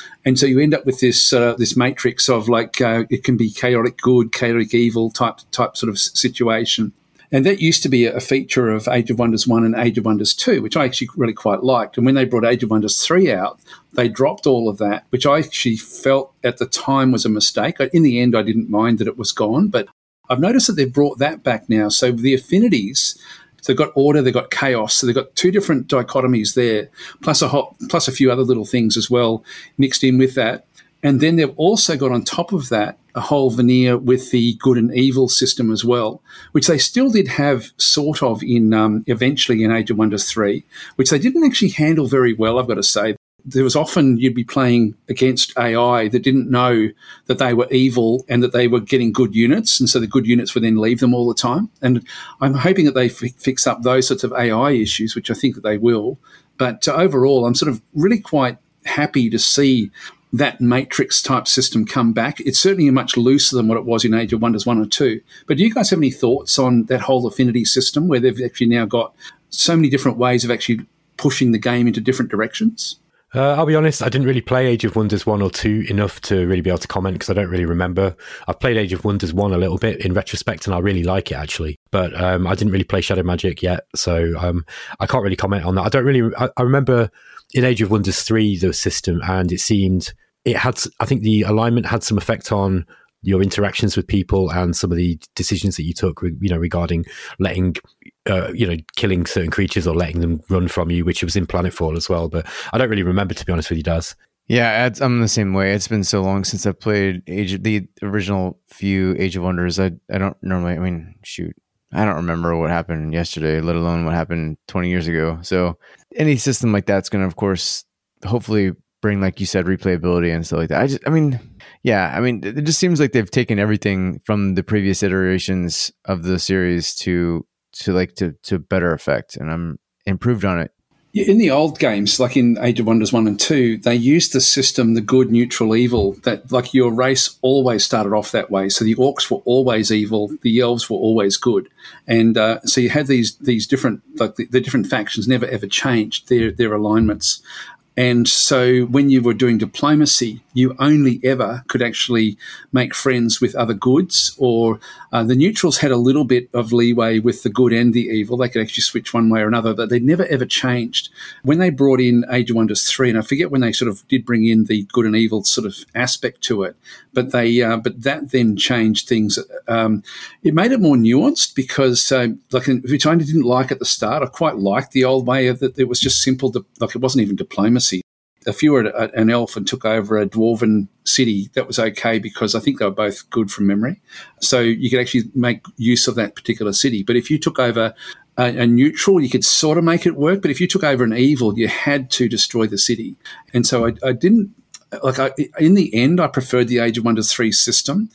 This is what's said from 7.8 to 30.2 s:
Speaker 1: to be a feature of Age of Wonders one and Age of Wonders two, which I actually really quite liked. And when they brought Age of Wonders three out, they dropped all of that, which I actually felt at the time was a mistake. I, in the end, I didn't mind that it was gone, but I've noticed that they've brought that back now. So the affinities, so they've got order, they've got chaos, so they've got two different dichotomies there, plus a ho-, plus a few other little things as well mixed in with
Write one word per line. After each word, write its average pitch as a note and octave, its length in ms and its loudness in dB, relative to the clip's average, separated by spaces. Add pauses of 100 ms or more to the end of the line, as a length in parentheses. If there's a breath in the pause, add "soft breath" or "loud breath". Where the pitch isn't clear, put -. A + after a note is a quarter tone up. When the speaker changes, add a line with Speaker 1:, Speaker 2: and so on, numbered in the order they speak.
Speaker 1:
to D3 60 0
be A#2+ 180 4
a A#2+ 140 -2
feature B2+ 500 0
of G#2+ 180 -2
Age A#2+ 220 0
of A#2 80 -2
Wonders A2+ 280 0
one A#2 180 4
and A2+ 120 2
Age A#2 220 0
of G#2 80 -2
Wonders G#2+ 280 0
two, F3+ 280 0
which A2 140 -4
I D3+ 80 2
actually B2 300 -4
really A#2 200 0
quite G2+ 280 -2
liked. B2 340 0
And B2 100 2
when C3+ 80 4
they C3+ 100 2
brought B2 200 0
Age A#2+ 180 2
of A2 80 -2
Wonders G#2+ 340 0
three F3 260 4
out, F#2+ 300 -4 (320 loud breath)
they A#2+ 160 0
dropped C#3 380 0
all A#2+ 220 2
of G2+ 100 -4
that, G#2 320 -2
which B2+ 160 0
I D3 120 4
actually B2 380 -2
felt C3+ 560 -2 (100)
at A#2+ 140 -2
the A#2+ 100 -4
time C3+ 460 0
was A2+ 140 0
a A2 40 2
mistake. G#2+ 500 -2
I, - 120 -2
in E3 100 4
the B2 180 4
end, B2 160 4
I G#2+ 60 2
didn't A2 280 -2
mind A2 280 2
that G#2+ 100 -2
it - 100 -8
was A2 140 -6
gone, B2 360 0
but A#2+ 200 -2 (420)
I've B2+ 100 0
noticed A#3 280 2
that G#3 60 -2
they've C3 180 0
brought C#3+ 260 0
that D3 240 -2
back A2+ 260 -4
now. G#2+ 220 2
So B2 220 2
the B2 220 0
affinities, C#3 840 0 (420 loud breath)
so - 120 0
they've B2+ 60 -2
got D3 160 0
order, C#3+ 280 4
they've B2+ 100 2
got - 180 -2
chaos, A#2+ 440 -2
so - 120 0
they've A#2 80 2
got - 220 -4
two F3+ 140 2
different F3 380 0
dichotomies B2+ 680 0
there, A2+ 340 0 (340 loud breath)
plus D3+ 200 0
a - 60 0
ho-, C3+ 280 -2 (140)
plus E3 180 0
a C3 40 -4
few B2+ 200 4
other B2+ 100 2
little A#2 220 0
things A2 320 0
as A2 140 -2
well A#2 340 2 (320 loud breath)
mixed C#3 260 0
in B2+ 140 4
with C3 180 4